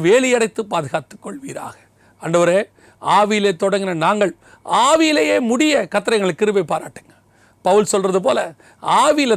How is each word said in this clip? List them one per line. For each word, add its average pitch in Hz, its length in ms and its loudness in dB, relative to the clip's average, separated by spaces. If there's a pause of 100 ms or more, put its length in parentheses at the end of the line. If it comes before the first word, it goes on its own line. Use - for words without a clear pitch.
வேலியடைத்து 240 560 2 (100)
பாதுகாத்துக் 160 540 -6
கொள்வீராக. - 500 -14 (460)
ஆண்டவரே, 170 360 2 (440)
ஆவியிலே 202 500 2 (100)
தொடங்கின 196 320 -2 (120)
நாங்கள் 202 260 0 (540)
ஆவியிலேயே 302 520 2 (120)
முடிய 294 240 0 (200)
கர்த்தர் 202 240 -2
எங்களுக்கு 185 240 -2
கிருபை 202 280 0
பாராட்டுங்க. - 420 -10 (540)
பவுல் 196 260 2
சொல்றது 190 300 0
போல, 226 180 0 (640)
ஆவியில 285 360 2